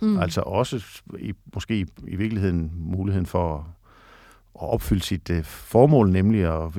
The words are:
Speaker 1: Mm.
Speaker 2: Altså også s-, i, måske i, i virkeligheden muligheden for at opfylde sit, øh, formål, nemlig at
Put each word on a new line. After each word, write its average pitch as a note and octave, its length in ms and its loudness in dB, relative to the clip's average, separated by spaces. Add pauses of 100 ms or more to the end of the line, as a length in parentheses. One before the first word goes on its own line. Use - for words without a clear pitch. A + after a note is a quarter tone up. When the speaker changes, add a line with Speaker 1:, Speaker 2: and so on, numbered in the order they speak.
Speaker 1:
Mm. G#3+ 180 0
Speaker 2:
Altså D#3 220 -2
også A#2 380 -4
s-, - 240 -16 (160)
i, G#2+ 140 -10 (200)
måske G#2+ 260 -4
i, F2+ 60 -2 (220)
i F2 80 -10
virkeligheden F#2+ 600 -2
muligheden F#2 500 -4
for D#2+ 420 -2 (920)
at - 80 -8
opfylde G#2+ 340 0
sit, - 260 -6
øh, E2+ 140 0
formål, A#2+ 680 6
nemlig G2 340 4
at E2 340 -2